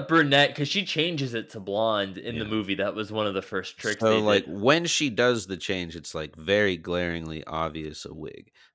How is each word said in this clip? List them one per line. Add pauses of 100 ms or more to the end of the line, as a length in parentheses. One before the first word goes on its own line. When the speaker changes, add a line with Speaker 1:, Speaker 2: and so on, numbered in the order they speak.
Speaker 1:
brunette,
'cause
she
changes
it
to
blonde
in
the
Speaker 2:
Yeah.
Speaker 1:
movie.
That
was
one
of
the
first
tricks
Speaker 2:
So,
Speaker 1:
they
Speaker 2:
like,
Speaker 1:
did.
Speaker 2:
when
she
does
the
change,
it's,
like,
very
glaringly
obvious
a
wig. (220)